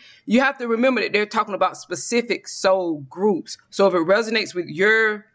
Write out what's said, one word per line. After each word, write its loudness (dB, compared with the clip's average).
You 4
have 0
to -6
remember 2
that -2
they're 0
talking -2
about -2
specific -4
soul 0
groups. -2
So 2
if 2
it 0
resonates 0
with -6
your 0